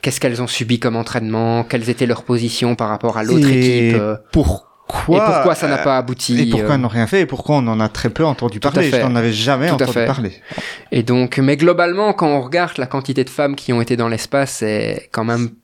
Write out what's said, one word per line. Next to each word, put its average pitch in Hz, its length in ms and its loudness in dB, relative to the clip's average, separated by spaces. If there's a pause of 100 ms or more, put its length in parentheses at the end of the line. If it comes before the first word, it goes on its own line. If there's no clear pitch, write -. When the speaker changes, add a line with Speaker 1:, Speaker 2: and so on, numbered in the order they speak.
Speaker 1:
qu'est-ce - 180 -4
qu'elles 120 220 -2
ont 123 60 -4
subi 117 320 -2
comme 117 160 -2
entraînement, 113 680 -2
quelles 117 280 -4
étaient 120 160 0
leurs 117 160 -2
positions 120 500 0
par 113 160 -2
rapport 110 300 -2
à 110 40 -2
l'autre 143 240 4
Speaker 2:
Et 123 420 4
Speaker 1:
équipe, 113 120 4
euh, 104 140 -2 (160)
Speaker 2:
pourquoi, - 880 0
Speaker 1:
et 208 40 4 (100)
pourquoi 165 220 4
ça 151 140 -2
n'a 143 140 0
Speaker 2:
euh, - 20 -4
Speaker 1:
pas 135 160 2
abouti, 123 420 -2
Speaker 2:
et 120 80 2
pourquoi 107 220 0
Speaker 1:
euh, - 20 2
Speaker 2:
elles 135 80 0
n'ont 120 60 0
rien 113 180 0
fait, 190 160 0
et 165 60 2
pourquoi 147 300 -2
on 123 100 2
en 110 120 0
a 110 80 2
très - 220 -4
peu 160 160 0
entendu 120 340 -2
Speaker 1:
Tout 143 80 -2
à 139 40 0
Speaker 2:
parler. 170 180 2
Speaker 1:
fait. 123 120 2
Speaker 2:
Je 127 40 2
n'en 123 100 0
avais 117 160 2
jamais 127 360 0
Speaker 1:
Tout 175 60 2
à - 20 0
Speaker 2:
entendu 127 180 0
Speaker 1:
fait. 117 140 0
Speaker 2:
parler. 135 240 -2 (600)
Speaker 1:
Et 131 120 2
donc, 123 340 0
mais 135 180 4
globalement, 175 580 2
quand 175 160 0
on 143 120 2
regarde 160 380 -2
la 127 80 -4
quantité 135 360 -2
de 127 60 -4
femmes 143 260 -2
qui - 180 -6
ont 120 80 2
été 120 140 0
dans 117 120 0
l'espace, 131 540 -2
c'est 107 500 -4
quand 113 120 -4
même 117 260 -2 (140)